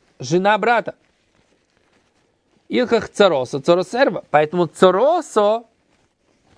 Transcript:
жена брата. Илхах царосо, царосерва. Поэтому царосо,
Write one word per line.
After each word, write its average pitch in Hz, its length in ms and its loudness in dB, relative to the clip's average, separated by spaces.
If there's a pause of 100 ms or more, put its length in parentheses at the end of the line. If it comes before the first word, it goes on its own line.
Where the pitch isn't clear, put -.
(200)
жена 185 380 0
брата. 214 380 -2 (1700)
Илхах 220 400 -2
царосо, 147 520 0
царосерва. 185 680 -2
Поэтому 156 360 0
царосо, 220 1000 0 (920)